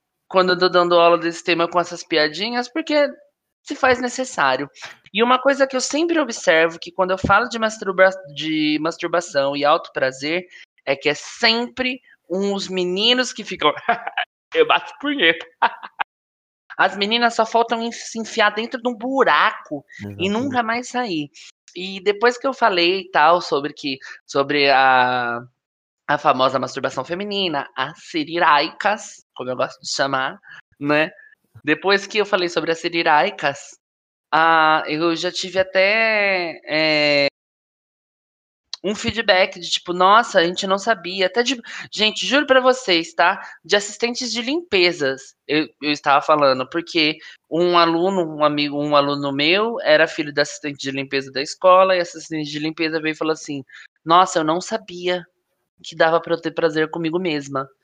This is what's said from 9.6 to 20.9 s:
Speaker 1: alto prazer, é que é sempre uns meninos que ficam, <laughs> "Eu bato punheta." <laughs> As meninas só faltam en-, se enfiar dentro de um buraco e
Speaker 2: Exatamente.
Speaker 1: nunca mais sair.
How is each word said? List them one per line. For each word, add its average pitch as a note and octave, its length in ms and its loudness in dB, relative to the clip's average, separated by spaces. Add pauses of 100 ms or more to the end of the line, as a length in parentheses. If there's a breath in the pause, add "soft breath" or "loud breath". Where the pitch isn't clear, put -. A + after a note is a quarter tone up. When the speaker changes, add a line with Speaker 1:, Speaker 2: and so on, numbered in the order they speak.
Speaker 1:
alto D3+ 280 2
prazer, C#3+ 540 -4 (380 loud breath)
é C#3 100 0
que C#3+ 140 -4
é D3 60 2
sempre A#3+ 840 -4 (300 soft breath)
uns G3 380 -2
meninos G3 640 0
que G#3+ 120 -12
ficam, - 300 -2
<laughs> - 520 -6 (280)
"Eu D#3 120 6
bato - 340 2
punheta." C4+ 460 0 (160)
<laughs> - 420 -4 (720)
As F#3 200 0
meninas A3+ 380 0
só A3+ 120 2
faltam A#3 360 0
en-, A#3 100 -6
se - 260 -12
enfiar G#3+ 320 0
dentro A3+ 320 -6
de B3 60 -2
um B3 60 -4
buraco G#3 920 0 (160 loud breath)
e - 60 -14
Speaker 2:
Exatamente. G3 220 -6
Speaker 1:
nunca B3 340 -2
mais A#3 260 -4
sair. F3+ 420 -6 (460 loud breath)